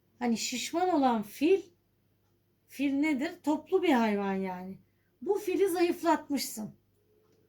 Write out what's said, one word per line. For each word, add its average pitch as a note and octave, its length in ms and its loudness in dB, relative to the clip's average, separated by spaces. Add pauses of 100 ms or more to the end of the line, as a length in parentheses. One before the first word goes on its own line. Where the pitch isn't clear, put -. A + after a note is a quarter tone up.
(180)
hani A#3+ 180 0
şişman D#4 520 -2
olan C4 340 4
fil, F4 380 2 (1080)
fil C#4 240 -2
nedir? D4 400 0 (120)
Toplu D#4 380 0
bir F4 100 4
hayvan G3+ 420 2
yani. F#3+ 440 -6 (440)
Bu F4+ 120 0
fili F#4 340 0
zayıflatmışsın. D#4 1040 -2 (800)